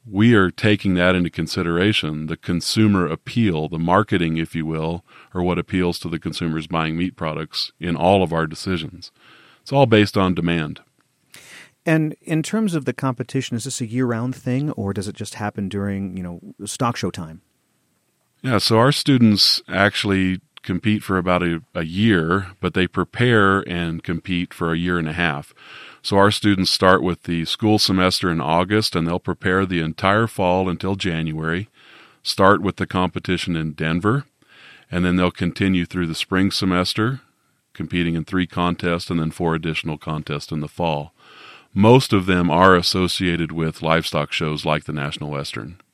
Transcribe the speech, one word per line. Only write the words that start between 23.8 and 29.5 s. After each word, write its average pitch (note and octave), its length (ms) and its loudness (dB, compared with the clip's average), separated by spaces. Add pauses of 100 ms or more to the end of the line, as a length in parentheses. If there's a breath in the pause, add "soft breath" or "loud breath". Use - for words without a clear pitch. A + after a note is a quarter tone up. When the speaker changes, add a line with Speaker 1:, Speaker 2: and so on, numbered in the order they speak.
Speaker 1:
compete F2 520 -4
for E2 180 -2
a E2 60 0
year F2 200 0
and D#2+ 80 -2
a D#2 60 -4
half. D#2+ 400 -4 (480 loud breath)
So - 160 -2
our G2 140 6
students G2 400 2
start F#2 320 2
with F2 220 -4
the E2+ 200 -4
school G#2+ 340 0
semester F#2 520 0
in E2 100 -2
August, F#2 560 0
and E2 100 -2
they'll F2 120 -2
prepare F#2+ 480 -2